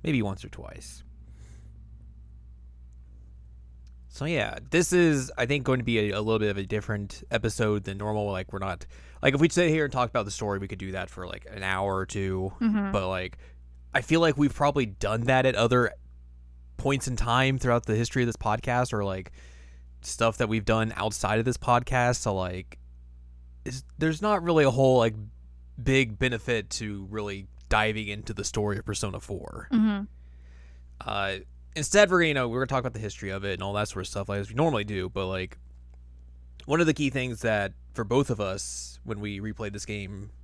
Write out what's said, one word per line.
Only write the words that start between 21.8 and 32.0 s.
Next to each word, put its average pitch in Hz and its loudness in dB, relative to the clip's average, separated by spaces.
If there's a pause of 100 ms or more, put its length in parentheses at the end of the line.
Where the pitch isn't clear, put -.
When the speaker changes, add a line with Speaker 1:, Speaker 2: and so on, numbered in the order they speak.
Speaker 1:
So, 104 -2
like, 92 -6 (840)
it's, 131 -8 (140)
there's 156 0
not 208 2
really 165 6
a 135 8
whole, 131 6
like, 113 4 (680)
big 123 2
benefit 120 -2
to 101 -6
really 101 -6 (220)
diving 107 2
into 104 -8
the - -6
story 104 -2
of 104 -10
Persona 101 -4
four. - -10
Speaker 2:
Mm-hmm. 214 2 (960)
Speaker 1:
Uh, 98 -4 (400)
instead, 185 6